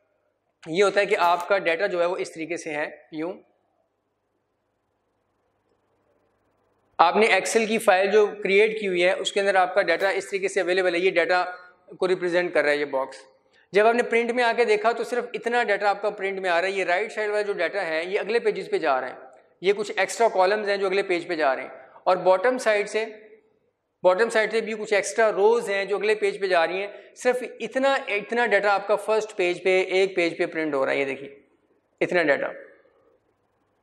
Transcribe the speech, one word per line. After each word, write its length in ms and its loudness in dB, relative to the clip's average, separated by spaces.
ये 200 0
होता 160 2
है 60 2
कि 100 0
आपका 420 2
डेटा 300 0
जो 140 -4
है 60 2
वो 100 -4
इस 160 -8
तरीके 240 -8
से 120 -12
है, 440 -8
यूँ 200 -6
आपने 320 4
Excel 360 2
की 100 -2
फाइल 340 2
जो 140 4
क्रिएट 380 2
की 60 -6
हुई 160 -2
है 140 4
उसके 240 -4
अंदर 160 0
आपका 260 2
डेटा 300 0
इस 200 -6
तरीके 180 -4
से 100 -2
अवेलेबल 340 0
है, 80 -2
ये 100 2
डेटा 320 2
को 60 0
रिप्रेजेंट 480 -2
कर 100 4
रहा 80 2
है 80 0
ये 80 -2
बॉक्स। 360 -6
जब 140 6
आपने 160 4
प्रिंट 280 0
में 120 0
आके 220 2
देखा 280 2
तो 100 -4
सिर्फ 320 -6
इतना 280 -2
डेटा 260 0
आपका 220 -2
प्रिंट 280 -6
में 100 -2
आ 100 2
रहा 100 0
है, 80 -4
ये 60 0
राइट 280 0
साइड 180 -4
वाला 120 0
जो 120 -4
डेटा 280 -2
है 300 -4
ये 60 0
अगले 220 -2
पेजेस 280 -2
पे 120 -2
जा 200 2
रहा 100 -6
है, 80 -14
ये 120 2
कुछ 260 -6
एक्स्ट्रा 300 2
कॉलम्स 380 2
हैं 120 0
जो 60 0
अगले 180 0
पेज 240 -2
पे 80 -4
जा 180 2
रहे 120 -6
हैं 60 -16
और 120 4
बॉटम 380 4
साइड 300 0
से, 180 -4
बॉटम 260 4
साइड 220 0
से 100 0
भी 120 -8
कुछ 200 -6
एक्स्ट्रा 360 2
रोज 400 2
हैं 180 -2
जो 100 -2
अगले 180 0
पेज 260 -2
पे 60 -2
जा 180 2
रही 140 -4
हैं। 360 -12
सिर्फ 280 -2
इतना, 340 0
इतना 360 -2
डेटा 260 2
आपका 240 0
फर्स्ट 360 -2
पेज 320 -2
पे, 180 4
एक 340 0
पेज 220 0
पे 80 0
प्रिंट 280 -4
हो 100 0
रहा 100 0
है। 60 0
ये 60 0
देखिए 320 -8
इतना 220 2
डेटा, 280 2